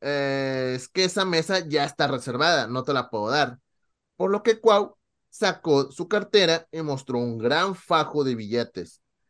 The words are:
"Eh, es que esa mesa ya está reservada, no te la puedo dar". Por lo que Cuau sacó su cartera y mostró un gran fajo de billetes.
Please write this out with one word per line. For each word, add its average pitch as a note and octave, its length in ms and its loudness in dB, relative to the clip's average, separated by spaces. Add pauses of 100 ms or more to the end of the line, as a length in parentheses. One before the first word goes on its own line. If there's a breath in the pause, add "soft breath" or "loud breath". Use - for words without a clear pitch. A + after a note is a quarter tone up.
"Eh, C3+ 760 -2
es B2+ 120 -12
que F#3+ 160 0
esa F#3 200 0
mesa F3+ 360 0
ya D3+ 240 -2
está C#3+ 220 -2
reservada, C3+ 640 0
no B2+ 160 -4
te D3 80 -2
la B2+ 180 -2
puedo G#2+ 200 -4
dar". C3+ 280 0 (580)
Por F#3 140 -2
lo G3+ 140 -2
que A3 160 2
Cuau G#3 360 4 (340)
sacó D3+ 640 0
su E3+ 160 -10
cartera F3+ 640 2
y E3 100 -8
mostró C3+ 380 -4
un A#2+ 180 -4
gran D#3 380 0
fajo D3+ 480 0
de C3 120 0
billetes. A2 680 -6 (280)